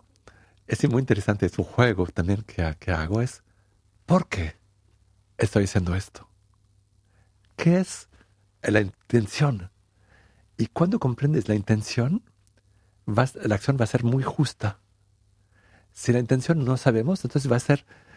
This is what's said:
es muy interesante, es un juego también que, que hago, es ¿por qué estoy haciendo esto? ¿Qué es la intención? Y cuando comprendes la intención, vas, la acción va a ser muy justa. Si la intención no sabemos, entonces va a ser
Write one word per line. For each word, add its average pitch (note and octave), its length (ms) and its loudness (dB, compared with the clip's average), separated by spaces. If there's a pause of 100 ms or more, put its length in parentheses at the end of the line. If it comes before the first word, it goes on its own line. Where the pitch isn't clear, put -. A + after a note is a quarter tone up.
(680)
es A2+ 220 0
muy A2+ 120 2
interesante, G#2 460 0
es - 120 -4
un F2+ 60 -2
juego G#2 420 2
también F#2 360 -2
que, D#2+ 360 -4
que - 120 -6
hago, F2 320 -2
es - 200 -8 (640)
¿por F3+ 240 2
qué D#2+ 280 -6 (840)
estoy G#2 260 2
haciendo F2 300 -2
esto? - 340 -8 (1300)
¿Qué F3 240 2
es - 280 -8 (540)
la G#2 200 4
intención? G#2 880 -2 (880)
Y A#2 80 -2
cuando F#3+ 320 0
comprendes C3+ 500 0
la G#2+ 60 2
intención, A2 680 0 (840)
vas, A#2 300 2
la F#3+ 180 0
acción C#3 240 0
va A#2 60 0
a G#2+ 40 0
ser A#2+ 160 0
muy B2+ 180 2
justa. - 580 -4 (1120)
Si - 200 -2
la A#2+ 60 2
intención C3 460 0
no B2+ 120 0
sabemos, B2 480 0
entonces C3+ 260 -2
va A#2 60 4
a B2 40 0
ser - 260 0 (300)